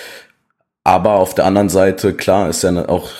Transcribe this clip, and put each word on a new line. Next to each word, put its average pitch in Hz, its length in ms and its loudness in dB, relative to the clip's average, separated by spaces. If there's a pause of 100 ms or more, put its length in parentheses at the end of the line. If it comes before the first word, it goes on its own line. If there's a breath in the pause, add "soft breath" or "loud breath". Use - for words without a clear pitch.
(840 loud breath)
Aber 92 300 2
auf 95 240 2
der - 80 2
anderen 98 240 4
Seite, 95 460 0
klar, 90 340 -2
ist 82 160 -4
er 90 80 2
ne, 87 160 -4
auch, - 320 -4